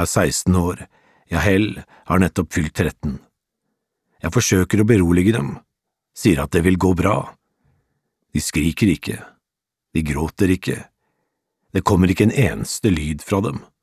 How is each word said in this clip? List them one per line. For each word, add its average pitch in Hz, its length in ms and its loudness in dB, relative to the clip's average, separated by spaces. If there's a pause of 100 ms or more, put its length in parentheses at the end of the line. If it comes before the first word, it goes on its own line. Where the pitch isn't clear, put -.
er 85 80 -2
seksten 92 500 0
år, 87 260 -4 (460)
Yahel 95 500 0 (260)
har 90 140 2
nettopp 87 320 -2
fylt 76 240 -4
tretten. - 400 -4 (1040)
Jeg 82 120 -4
forsøker 101 480 2
å 107 60 2
berolige 90 480 4
dem, 69 220 -6 (560)
sier 78 300 2
at 73 100 -8
det 85 140 2
vil 92 120 2
gå 92 180 2
bra. 101 200 0 (1160)
De 78 100 -2
skriker 80 500 0
ikke, - 240 -8 (760)
de 80 100 -2
gråter 78 480 0
ikke, - 240 -6 (960)
det - 120 -2
kommer 90 260 4
ikke 104 180 2
en - 80 -4
eneste - 560 -2
lyd 76 320 -6
fra 98 180 0
dem. - 160 -6 (240)